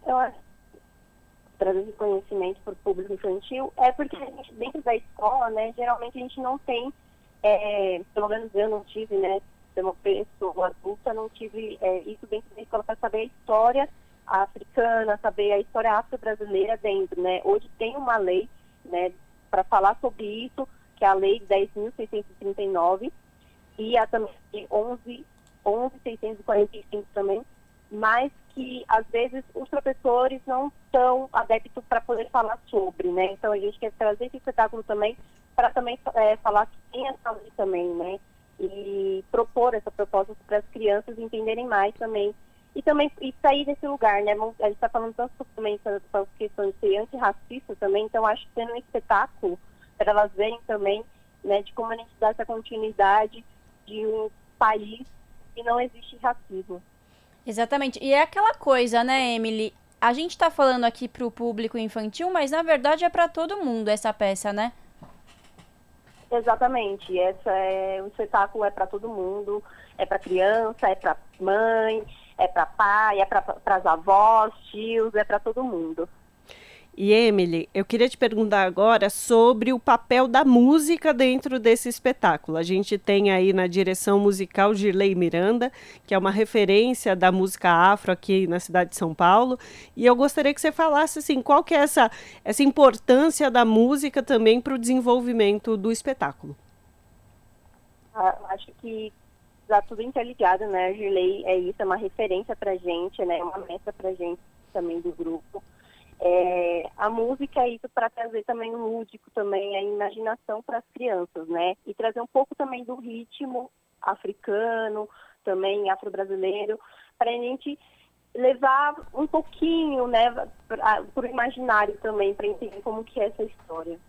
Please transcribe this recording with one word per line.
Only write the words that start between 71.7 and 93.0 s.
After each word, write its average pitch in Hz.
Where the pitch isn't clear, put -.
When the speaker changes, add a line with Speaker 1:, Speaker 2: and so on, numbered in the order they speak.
Speaker 1:
é 185
pra 170
pai, 208
é -
pra, 202
pras 190
avós, 196
tios, 226
é 214
pra 208
todo 240
mundo. 165
Speaker 3:
E, 202
Emily, 196
eu 196
queria 233
te -
perguntar 214
agora 202
sobre 233
o 240
papel 247
da 262
música 294
dentro 254
desse 226
espetáculo. 180
A 165
gente 190
tem 202
aí 190
na 185
direção 185
musical 202
Girlei 196
Miranda, 185
que -
é 196
uma 190
referência 208
da 185
música 190
afro 185
aqui 190
na 170
cidade 175
de -
São 165
Paulo. 214
E 226
eu 247
gostaria 285
que -
você 311
falasse, 311
assim, 285
qual 294
que -
é 302
essa, 285
essa 220
importância 277